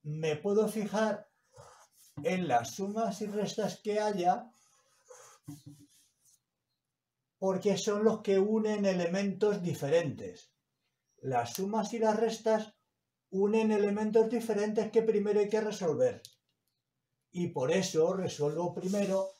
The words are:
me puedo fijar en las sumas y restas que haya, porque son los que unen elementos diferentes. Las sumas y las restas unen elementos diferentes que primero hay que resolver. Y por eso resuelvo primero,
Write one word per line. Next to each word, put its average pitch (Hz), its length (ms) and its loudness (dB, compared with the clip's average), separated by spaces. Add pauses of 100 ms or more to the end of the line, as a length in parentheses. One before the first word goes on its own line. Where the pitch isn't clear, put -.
me 151 340 -2
puedo 208 320 2
fijar 214 580 -2 (960)
en 175 240 0
las 120 280 0
sumas 202 460 -4
y 208 40 -2
restas 202 580 -4
que 208 160 -2
haya, 196 500 0 (3000)
porque 190 400 0
son 208 280 0
los 220 160 2
que 196 180 2
unen 214 460 0
elementos 190 760 0
diferentes. 147 920 -2 (640)
Las 123 380 -4
sumas 208 360 -2
y 233 80 -6
las 214 180 2
restas 220 560 0 (580)
unen 214 400 2
elementos 214 580 4
diferentes 214 600 0
que 220 120 4
primero 208 400 2
hay 202 80 2
que 220 100 2
resolver. 170 600 0 (1120)
Y 175 120 -2
por 143 240 -2
eso 180 420 2
resuelvo 165 640 -2
primero, 190 640 -2